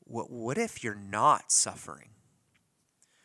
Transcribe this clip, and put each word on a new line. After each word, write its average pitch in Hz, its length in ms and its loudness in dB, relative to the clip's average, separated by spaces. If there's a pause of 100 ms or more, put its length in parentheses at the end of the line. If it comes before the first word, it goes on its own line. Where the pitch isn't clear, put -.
"What, 117 260 -6
what 120 260 -4
if 226 260 -4
you're 107 120 -4
not 104 580 2
suffering? - 600 -2 (1120)